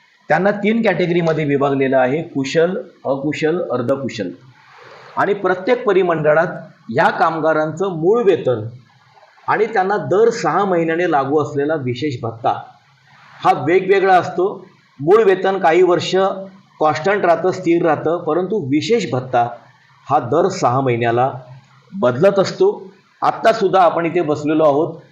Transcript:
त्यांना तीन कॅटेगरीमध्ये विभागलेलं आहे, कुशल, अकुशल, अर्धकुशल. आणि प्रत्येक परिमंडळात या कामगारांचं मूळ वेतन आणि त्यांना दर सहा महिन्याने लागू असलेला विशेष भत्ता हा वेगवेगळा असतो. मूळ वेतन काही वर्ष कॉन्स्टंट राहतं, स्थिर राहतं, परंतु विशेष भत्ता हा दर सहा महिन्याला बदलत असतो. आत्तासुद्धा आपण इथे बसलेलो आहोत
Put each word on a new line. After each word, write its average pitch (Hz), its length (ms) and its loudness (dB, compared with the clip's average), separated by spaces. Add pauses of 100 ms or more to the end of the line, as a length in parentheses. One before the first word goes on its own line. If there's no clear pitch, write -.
(300)
त्यांना 185 220 2
तीन 208 300 0
कॅटेगरीमध्ये 165 640 0
विभागलेलं 135 520 0
आहे, 131 240 2
कुशल, 165 560 -2 (280)
अकुशल, 151 540 -2 (120)
अर्धकुशल. 120 580 -4 (880)
आणि 170 160 0
प्रत्येक 196 500 -2
परिमंडळात 170 640 2 (420)
या 160 200 2
कामगारांचं 160 840 0
मूळ 180 320 0
वेतन 127 400 0 (840)
आणि 170 180 0
त्यांना 202 320 0
दर 175 320 2
सहा 170 360 0
महिन्याने 170 460 0
लागू 143 300 0
असलेला 143 340 -2
विशेष 127 460 -4
भत्ता 113 320 -4 (880)
हा 175 80 4 (140)
वेगवेगळा 185 500 4
असतो. 180 520 -2 (320)
मूळ 190 240 4
वेतन 190 340 2
काही 180 260 4
वर्ष 175 320 2 (640)
कॉन्स्टंट 180 460 0
राहतं, 170 260 2
स्थिर 170 340 0
राहतं, 156 320 0
परंतु 180 420 -2 (100)
विशेष 156 420 0
भत्ता 127 360 0 (600)
हा 143 120 0
दर 147 300 0
सहा 131 300 0
महिन्याला 120 520 0 (600)
बदलत 143 460 2
असतो. - 520 -2 (300)
आत्तासुद्धा 185 600 2
आपण 170 240 2
इथे 165 160 0
बसलेलो 151 420 0
आहोत 151 340 0 (140)